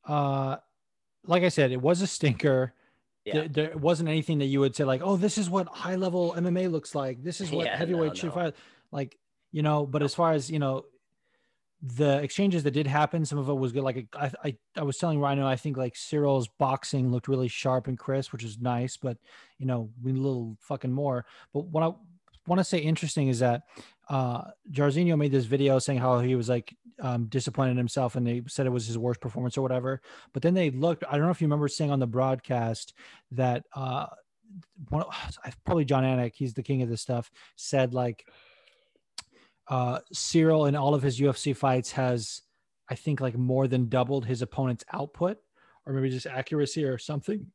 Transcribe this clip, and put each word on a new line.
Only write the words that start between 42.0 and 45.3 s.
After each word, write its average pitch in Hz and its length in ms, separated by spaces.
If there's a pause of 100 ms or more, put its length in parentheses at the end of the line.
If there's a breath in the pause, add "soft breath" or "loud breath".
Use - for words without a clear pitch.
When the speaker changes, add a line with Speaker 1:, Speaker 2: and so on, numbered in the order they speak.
Speaker 1:
I 131 60
think, 143 260
like, 123 160
more 127 320
than 127 200
doubled 127 380
his 123 160
opponent's 127 500
output 175 460 (460 soft breath)